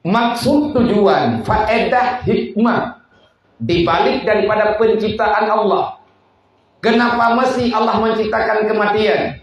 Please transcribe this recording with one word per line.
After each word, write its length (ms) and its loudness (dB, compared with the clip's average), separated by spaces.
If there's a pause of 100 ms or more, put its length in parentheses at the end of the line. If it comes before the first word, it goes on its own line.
Maksud, 720 0
tujuan, 720 2
faedah, 800 0
hikmah 720 -2 (640)
dibalik 640 0
daripada 560 0
penciptaan 720 0
Allah. 480 -2 (800)
Kenapa 560 2
mesti 400 0
Allah 240 0
menciptakan 640 0
kematian? 800 0